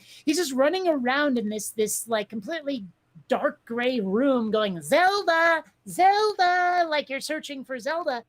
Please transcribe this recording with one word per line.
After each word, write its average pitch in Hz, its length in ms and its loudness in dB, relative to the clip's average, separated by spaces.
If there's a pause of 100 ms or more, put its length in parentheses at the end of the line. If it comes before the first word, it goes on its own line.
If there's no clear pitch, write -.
(240)
he's 294 120 0
just 339 160 -2
running 302 360 2
around 277 500 0
in 214 100 -2
this, 214 220 -6
this, - 380 -2
like, 214 200 -2
completely 269 580 -8 (420)
dark 254 360 -2
gray 240 360 -2
room 226 500 2
going, 208 320 0
Zelda, 330 840 2 (240)
Zelda, 359 1000 2
like 302 200 -2
you're 269 120 -6
searching 285 440 -8
for 262 140 -10
Zelda. 277 500 -4